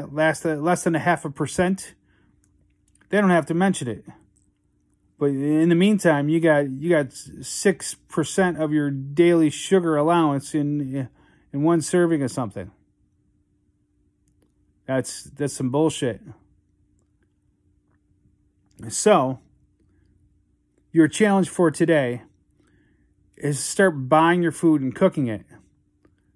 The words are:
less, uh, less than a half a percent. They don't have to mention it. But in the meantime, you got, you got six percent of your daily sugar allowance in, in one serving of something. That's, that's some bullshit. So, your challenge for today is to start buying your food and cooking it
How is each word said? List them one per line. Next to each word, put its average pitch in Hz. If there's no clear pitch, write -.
less, 156
uh, 160
less 170
than 170
a 147
half 170
a 156
percent. 180
They 202
don't 196
have 170
to -
mention 185
it. 107
But 143
in 147
the 170
meantime, 170
you 165
got, 151
you 139
got 151
six -
percent 175
of 156
your 147
daily 151
sugar 170
allowance 151
in, 143
in 143
one 165
serving 165
of 123
something. 98
That's, 131
that's -
some 131
bullshit. 143
So, 131
your 160
challenge 196
for 170
today 147
is 147
to -
start 151
buying 165
your 165
food 156
and 131
cooking 170
it 104